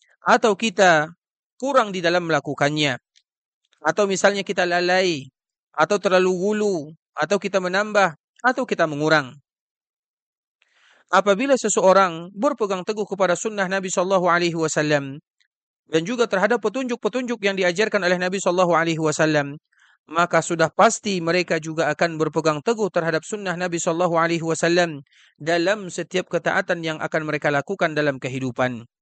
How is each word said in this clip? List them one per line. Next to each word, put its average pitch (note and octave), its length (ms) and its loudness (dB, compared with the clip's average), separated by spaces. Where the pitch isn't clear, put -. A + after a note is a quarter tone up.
atau A3 320 4
kita F3+ 560 2
kurang B3+ 320 0
di F#3+ 80 -6
dalam E3+ 320 0
melakukannya, D3 720 0
atau E3 240 0
misalnya G3 400 0
kita F3+ 240 -2
lalai, F3 640 0
atau - 240 2
terlalu F#3 320 2
gulu, G3+ 480 0
atau D#3+ 240 0
kita G3 160 -2
menambah, F#3+ 560 0
atau C4 240 0
kita E3+ 160 0
mengurang. D3+ 480 0
Apabila G3+ 480 4
seseorang F#3 720 2
berpegang G3+ 560 -2
teguh G#3+ 240 -6
kepada F#3 240 0
sunnah G3+ 320 -4
Nabi F#3+ 240 -4
sallallahu F3+ 400 0
alaihi E3+ 240 2
wasallam D3+ 640 -2
dan D#3+ 160 2
juga A3+ 240 -2
terhadap G#3 320 0
petunjuk-petunjuk A#3 800 -4
yang G3 160 -2
diajarkan F#3 480 0
oleh F3+ 160 0
Nabi F#3 160 -2
sallallahu F3 400 2
alaihi E3 240 0
wasallam, D3+ 560 0
maka E3+ 400 0
sudah D#3+ 240 0
pasti G3+ 480 2
mereka E3+ 400 0
juga D#3 320 -4
akan D#3+ 320 -2
berpegang D#3 400 0
teguh A3 320 0
terhadap D#3+ 320 -2
sunnah F#3+ 320 -6
Nabi F3 240 -4
sallallahu E3+ 320 0
alaihi E3 320 0
wasallam E3 560 0
dalam F3 480 -2
setiap F3+ 400 -6
ketaatan F3 560 -2
yang D#3 160 -6
akan D#3 240 -4
mereka D3+ 240 -2
lakukan D#3 480 -2
dalam C#3+ 240 0
kehidupan. B2+ 640 -4